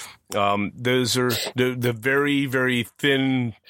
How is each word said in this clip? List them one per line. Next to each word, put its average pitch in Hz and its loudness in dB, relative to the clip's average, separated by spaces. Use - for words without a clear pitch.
Um, 101 0
those 123 0
are 123 2
the, 127 0
the 123 0
very, 139 0
very 127 0
thin 135 0